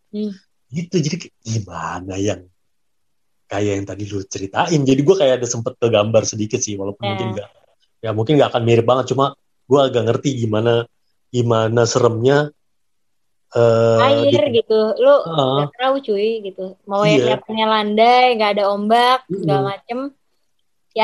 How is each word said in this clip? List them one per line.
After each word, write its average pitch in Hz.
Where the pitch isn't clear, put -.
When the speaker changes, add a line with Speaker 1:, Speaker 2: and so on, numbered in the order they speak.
Speaker 1:
Hmm. 208
Speaker 2:
Gitu, 170
jadi 156
kayak, -
gimana 90
yang 98
kayak 104
yang 101
tadi 98
lu 98
ceritain. 143
Jadi 135
gue 180
kayak 135
ada 120
sempet 117
kegambar 110
sedikit 107
sih, -
walaupun 98
Speaker 1:
Ya. 101
Speaker 2:
mungkin 190
nggak, 101
ya 110
mungkin 113
nggak 110
akan 120
mirip 117
banget, 127
cuma 139
gue 135
agak 127
ngerti 113
gimana, 113
gimana 117
seremnya 123
eh, 113
Speaker 1:
Air 285
Speaker 2:
di 233
Speaker 1:
gitu. 220
Lu 269
Speaker 2:
Heeh. 151
Speaker 1:
nggak 143
tahu, 262
cuy, 208
gitu. 190
Mau 202
Speaker 2:
Iya. 208
Speaker 1:
yang 139
kelihatannya 220
landai, 220
nggak 214
ada 208
ombak, 233
segala 165
Speaker 2:
Mm-mm. 135
Speaker 1:
macem. 233
Ya, 220